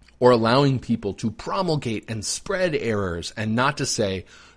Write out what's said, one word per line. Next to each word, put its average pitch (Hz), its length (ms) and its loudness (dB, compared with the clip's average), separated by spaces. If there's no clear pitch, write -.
or 123 100 8
allowing 123 480 4
people 107 360 -2
to 113 160 -4
promulgate 160 800 -4
and 110 140 -6
spread 185 500 -2
errors 98 600 -2
and 110 180 -2
not 127 220 2
to 139 100 -4
say, 95 380 -2